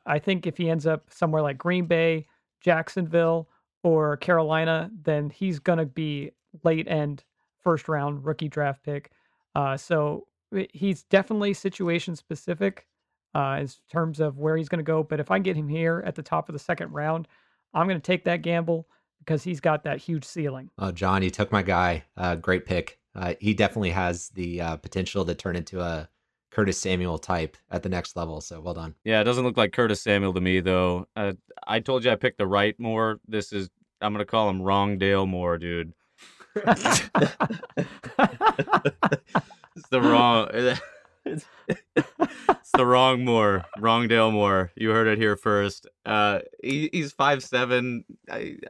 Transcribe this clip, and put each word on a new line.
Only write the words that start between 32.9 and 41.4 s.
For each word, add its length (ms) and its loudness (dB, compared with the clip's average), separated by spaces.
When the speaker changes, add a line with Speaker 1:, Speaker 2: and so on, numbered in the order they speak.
Speaker 3:
This 260 -6
is, 180 -6
I'm 120 -2
gonna 120 -4
call 260 2
him 100 -2
Wrong 380 2
Dale 280 2
Moore, 320 -2
dude. 360 -6
<laughs> 100 -6
It's 120 -20
the 120 4
wrong, 500 6
<laughs> 720 -4
it's, 200 -8